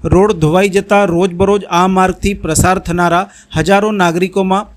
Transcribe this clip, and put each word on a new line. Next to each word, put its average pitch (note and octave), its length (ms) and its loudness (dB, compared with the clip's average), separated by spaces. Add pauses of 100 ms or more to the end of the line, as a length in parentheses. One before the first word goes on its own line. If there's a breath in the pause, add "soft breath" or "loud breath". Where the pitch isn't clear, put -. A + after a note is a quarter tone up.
રોડ F3+ 320 2
ધોવાઈ E3+ 400 0
જતા G3+ 300 0
રોજબરોજ F#3+ 680 -2
આ F3 160 2
માર્ગથી F#3+ 480 0
પ્રસાર F3 440 0
થનારા F3 440 -2 (300 loud breath)
હજારો G3 400 2
નાગરિકોમાં F#3+ 840 -2